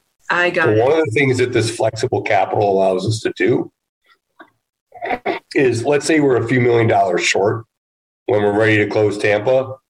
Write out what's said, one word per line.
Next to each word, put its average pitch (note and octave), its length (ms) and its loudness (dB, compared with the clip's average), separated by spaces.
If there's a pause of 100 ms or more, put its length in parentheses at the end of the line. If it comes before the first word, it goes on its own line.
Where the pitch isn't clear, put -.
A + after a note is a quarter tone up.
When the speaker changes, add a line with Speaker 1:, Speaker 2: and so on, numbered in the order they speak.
(280)
Speaker 1:
I F3 220 0
got E3+ 160 0
Speaker 2:
So A2 60 2
Speaker 1:
it. G#2+ 120 2
Speaker 2:
one C#3 80 2
of D#3+ 100 2
the D3+ 100 -4
things C3 260 0
that B2 160 -2
this A2+ 200 -2
flexible A2+ 460 -4
capital G#2 500 0
allows F#2+ 360 0
us A2 140 -4
to - 180 -4
do B2 340 -2 (1800)
is, B2 300 0
let's C#3+ 220 0
say D#3+ 140 2
we're C3+ 220 2
a - 60 -4
few B2 120 2
million A#2 260 4
dollars G2 380 2
short A2 400 -2 (600)
when G#2 160 0
we're G#2 160 0
ready G#2+ 200 2
to G#2 80 2
close G#2 320 0
Tampa. A2 560 0 (160)